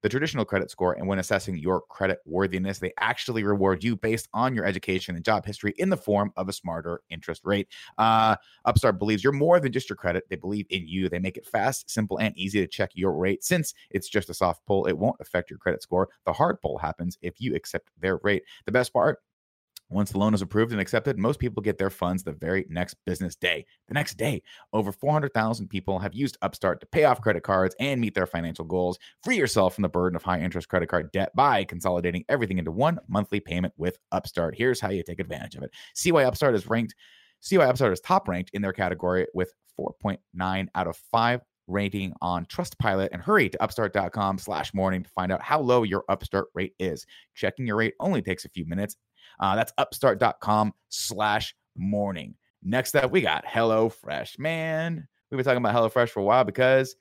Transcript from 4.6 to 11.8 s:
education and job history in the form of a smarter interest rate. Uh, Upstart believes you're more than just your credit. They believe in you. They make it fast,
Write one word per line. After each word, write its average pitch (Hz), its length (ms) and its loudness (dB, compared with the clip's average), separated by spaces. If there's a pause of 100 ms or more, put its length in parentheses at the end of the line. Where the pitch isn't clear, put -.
education 92 500 -2
and 85 80 -10
job 107 220 0
history 104 320 -4
in 185 100 0
the 185 80 2
form 101 400 0
of 92 120 -4
a 98 40 -6
smarter 82 560 -8
interest 82 360 -10
rate. 101 240 0 (280)
Uh, 110 400 4 (300)
Upstart 110 320 4
believes 104 260 0
you're 135 80 6
more 160 280 6
than 135 120 -2
just 127 160 -4
your 98 80 -6
credit. 90 320 -2
They 92 80 -6
believe 98 340 -6
in 90 160 -4
you. 90 220 -2
They 85 100 -2
make 92 200 -4
it - 80 -18
fast, 117 440 -2